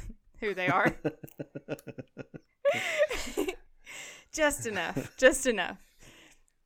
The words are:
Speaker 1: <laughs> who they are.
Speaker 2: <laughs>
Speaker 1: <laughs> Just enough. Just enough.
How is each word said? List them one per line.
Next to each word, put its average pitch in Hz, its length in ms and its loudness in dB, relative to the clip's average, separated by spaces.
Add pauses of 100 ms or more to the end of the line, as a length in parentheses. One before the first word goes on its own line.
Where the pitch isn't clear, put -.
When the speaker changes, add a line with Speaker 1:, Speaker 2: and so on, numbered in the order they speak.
(140)
Speaker 1:
<laughs> - 260 -20
who 208 140 -2
they 180 140 -2
are. 202 340 4
Speaker 2:
<laughs> - 40 -2 (1700)
Speaker 1:
<laughs> 622 760 -2 (840)
Just - 340 0
enough. 196 500 -4
Just 262 300 6
enough. 196 320 0 (880)